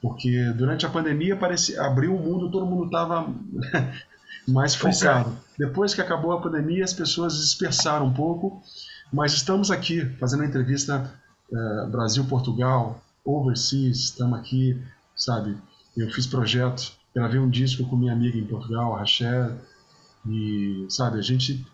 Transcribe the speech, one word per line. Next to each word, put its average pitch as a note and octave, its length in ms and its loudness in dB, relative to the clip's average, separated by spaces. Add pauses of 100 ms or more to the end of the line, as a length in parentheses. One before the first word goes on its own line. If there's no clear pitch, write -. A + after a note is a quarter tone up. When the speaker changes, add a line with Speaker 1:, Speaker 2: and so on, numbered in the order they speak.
Speaker 1:
Porque B2 520 0
durante D3+ 340 0
a - 20 -2
pandemia D#3+ 480 0
parece, F3+ 420 0
abriu C#3+ 360 2
o F#3 60 -2
mundo, F3 300 0
todo F#3 140 0
mundo F3+ 240 0
tava E3 400 0 (540)
<laughs> - 640 -10
mais C3+ 300 4
Speaker 2:
Pois F#3+ 260 2
é. F#3 60 4
Speaker 1:
focado. A#2+ 280 2 (220)
Depois D#3+ 340 0
que - 80 -2
acabou E3+ 320 0
a E3+ 80 0
pandemia, E3 440 0
as F3+ 80 -4
pessoas E3+ 460 0
dispersaram D3+ 680 0
um B2+ 80 4
pouco, E3+ 480 -2 (500)
mas D3 200 2
estamos F#3+ 400 2
aqui E3 320 0 (160)
fazendo C3 200 0
uma D3+ 80 0
entrevista, C3 640 0 (400)
eh, G#2+ 380 -2
Brasil-Portugal, A#2+ 1080 2 (240)
overseas, C3+ 760 2
estamos B2 400 0
aqui, B2+ 420 0 (360)
sabe? G#2 420 -2 (380)
Eu A2+ 160 0
fiz B2+ 160 -2
projeto, B2 640 0 (200)
gravei A#2+ 280 2
um C3 100 4
disco B2+ 340 2
com B2+ 120 -2
minha B2 160 4
amiga A#2+ 260 2
em G#2 80 -2
Portugal, A2+ 480 -2
a G2+ 60 -4
Rachel, A#2+ 560 0 (680)
e, G#2 640 -2
sabe, A#2 300 -2
a G#2 40 -2
gente B2+ 520 -2